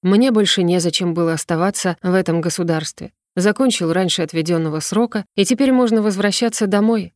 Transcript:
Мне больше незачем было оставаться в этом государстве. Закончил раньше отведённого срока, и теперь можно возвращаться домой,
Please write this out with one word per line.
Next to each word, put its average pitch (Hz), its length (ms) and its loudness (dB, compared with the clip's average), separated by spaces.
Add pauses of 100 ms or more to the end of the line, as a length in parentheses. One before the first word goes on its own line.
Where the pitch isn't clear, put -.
Мне 214 280 4
больше 202 320 2
незачем 175 500 0
было 165 200 0
оставаться 170 680 -2
в 180 100 0
этом 170 280 0
государстве. 165 720 -4 (220)
Закончил 202 580 0
раньше 180 280 0
отведённого 160 580 -2
срока, 214 460 -2 (100)
и 202 100 2
теперь 262 260 2
можно 233 320 2
возвращаться 208 640 -2
домой, 208 480 0